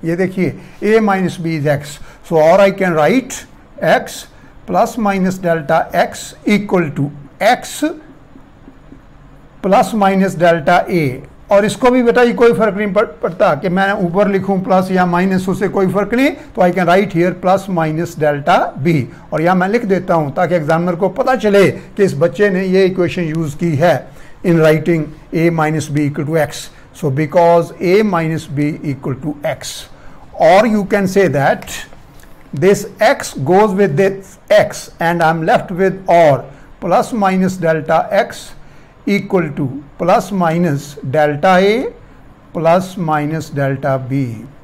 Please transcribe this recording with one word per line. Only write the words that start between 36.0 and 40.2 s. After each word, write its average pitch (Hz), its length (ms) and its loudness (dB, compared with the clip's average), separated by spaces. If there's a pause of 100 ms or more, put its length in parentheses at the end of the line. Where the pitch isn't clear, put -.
or 160 380 4 (340)
plus 190 320 0
minus 190 460 0
delta 160 540 0
x - 420 -2 (520)
equal 196 520 -2
to 165 260 -6 (140)
plus 190 340 0